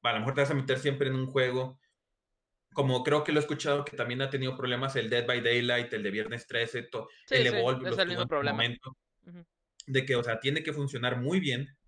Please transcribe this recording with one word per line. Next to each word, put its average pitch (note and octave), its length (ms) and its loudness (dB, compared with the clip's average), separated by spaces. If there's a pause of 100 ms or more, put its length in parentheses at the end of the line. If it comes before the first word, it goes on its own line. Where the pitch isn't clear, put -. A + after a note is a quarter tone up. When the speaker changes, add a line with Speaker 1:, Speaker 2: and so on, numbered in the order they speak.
Speaker 1:
a A#2 100 2
lo A2 60 0
mejor C3 160 0
te C#3+ 60 4
vas C#3 100 4
a D3 40 2
meter C3 240 2
siempre C3+ 300 0
en C3 60 0
un C3 120 -2
juego, C3 520 0 (920)
como B2+ 300 2
creo D3 200 4
que D#3+ 80 0
lo D3+ 80 6
he - 20 2
escuchado C#3+ 440 0
que - 120 -10
también B2 240 -2
ha C3+ 80 -2
tenido C3 280 -4
problemas B2+ 380 -2
el A2 140 0
Dead A#2+ 160 2
by B2 160 0
Daylight, A#2+ 520 2
el G#2+ 100 -4
de G2 80 -2
Viernes A2 360 -4
trece, A#2 360 -2
to-, - 240 -10 (180)
Speaker 2:
Sí, - 120 -2
Speaker 1:
el B2 80 6
Speaker 2:
sí, A#2+ 100 4
Speaker 1:
Evolve B2+ 280 2
Speaker 2:
es - 140 0
Speaker 1:
lo - 20 -2
Speaker 2:
el F3+ 80 4
Speaker 1:
tuvo - 0 -
Speaker 2:
mismo F3+ 180 -2
Speaker 1:
en - 40 -8 (100)
su - 0 -
Speaker 2:
problema. C#3 340 0
Speaker 1:
momento, C3 240 -14 (280)
Speaker 2:
Ujú. F3 200 -20 (420)
Speaker 1:
de C3 180 0
que, C3 100 0
o A#2+ 80 0
sea, A2+ 160 -2
tiene D3+ 240 -2
que D#3 100 -4
funcionar B2+ 480 -2
muy E3 180 2
bien C#3 380 -4 (100)